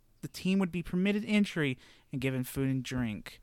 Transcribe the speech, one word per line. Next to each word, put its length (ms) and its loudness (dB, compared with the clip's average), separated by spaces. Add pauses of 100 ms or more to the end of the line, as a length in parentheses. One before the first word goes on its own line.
(220)
the 80 -12
team 300 0
would 120 0
be 120 -4
permitted 440 0
entry 500 2 (340)
and 100 -4
given 240 0
food 240 -2
and 120 0
drink. 600 -6